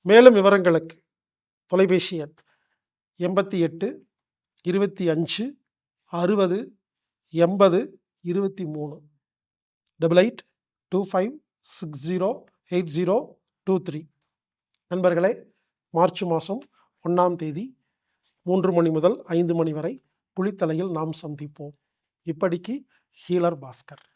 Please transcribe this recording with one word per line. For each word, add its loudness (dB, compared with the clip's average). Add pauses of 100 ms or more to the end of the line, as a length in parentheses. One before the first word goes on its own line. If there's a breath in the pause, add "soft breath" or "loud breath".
மேலும் 10
விவரங்களுக்கு 2 (640)
தொலைபேசி 0
எண் -10 (840)
எண்பத்தி -2
எட்டு, -4 (540)
இருபத்தி -2
அஞ்சு, -4 (460)
அறுபது, -2 (500)
எண்பது, 2 (180)
இருபத்தி -6
மூணு, -12 (920)
டபுள் 4
எயிட், -6 (520)
டூ -4
ஃபைவ், -2 (280)
சிக்ஸ் -12
ஜீரோ, -4 (260)
எயிட் -4
ஜீரோ, 0 (360)
டூ 0 (100)
த்ரீ. -12 (800)
நண்பர்களே, 0 (440)
மார்ச் 0
மாசம் -4 (500)
ஒண்ணாம் 0
தேதி -10 (640)
மூன்று 0
மணி 2
முதல் 0
ஐந்து 0
மணி -2
வரை -10 (360)
குளித்தலையில் -4
நாம் -6 (120)
சந்திப்போம். -14 (540)
இப்படிக்கு -6 (460)
ஹீலர் 0
பாஸ்கர். -20 (120)